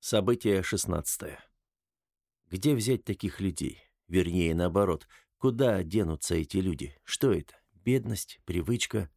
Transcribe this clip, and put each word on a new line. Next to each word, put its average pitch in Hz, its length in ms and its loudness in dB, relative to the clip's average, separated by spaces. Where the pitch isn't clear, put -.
Событие 104 600 2
шестнадцатое. - 760 -4
Где 113 240 0
взять 113 300 -2
таких 98 340 -6
людей? 85 400 -4
Вернее, 85 440 4
наоборот, 87 540 2
куда 117 460 2
денутся 82 520 -2
эти 82 220 -2
люди? 85 360 -2
Что - 260 0
это? 80 220 -2
Бедность? 117 720 -4
Привычка? 87 720 -2